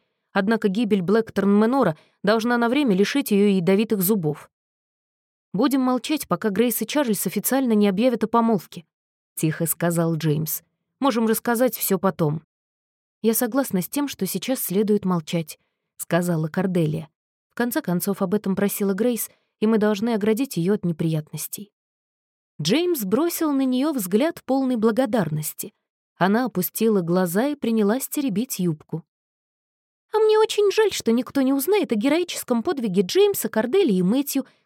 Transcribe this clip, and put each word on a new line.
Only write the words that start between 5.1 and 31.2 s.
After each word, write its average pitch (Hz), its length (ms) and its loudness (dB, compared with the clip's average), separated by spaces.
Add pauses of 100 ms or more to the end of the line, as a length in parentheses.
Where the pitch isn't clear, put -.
«Будем 254 300 2
молчать, 254 460 -2
пока - 200 -2
Грейс 220 320 0
и 214 60 -4
Чарльз 240 400 -2
официально 247 460 0
не 208 160 4
объявят 220 360 0
о 214 40 -6
помолвке», 226 580 0 (480)
тихо 160 320 -2
сказал 165 500 -2
Джеймс. 156 460 -2 (360)
«Можем 240 280 2
рассказать 233 500 0
все 190 220 -2
потом». 160 440 0 (800)
«Я 220 140 2
согласна 240 480 -2
с - 60 -8
тем, 285 200 -4
что - 160 -6
сейчас 180 360 -6
следует 202 440 0
молчать», 170 540 -4 (400)
сказала 170 500 -2
Корделия. 165 600 -2 (400)
«В - 40 -20
конце 247 280 -2
концов, 180 400 -2
об 185 100 -2
этом 202 240 -2
просила 196 380 -2
Грейс, 226 340 -2 (320)
и 214 60 2
мы 226 100 4
должны 214 380 0
оградить 214 420 0
ее 175 180 0
от 202 120 -4
неприятностей». 160 840 -4 (880)
Джеймс 277 440 0
бросил 302 460 0
на 269 140 0
нее 262 280 0
взгляд 226 520 -2
полный 262 320 0
благодарности. 208 960 -2 (440)
Она 208 280 2
опустила 208 560 0
глаза 180 480 0
и 294 80 -4
принялась 226 520 0
теребить 262 520 -4
юбку. 160 440 -4 (1120)
«А 427 40 2
мне 427 200 6
очень 415 320 2
жаль, 427 220 2
что - 180 -2
никто 247 320 0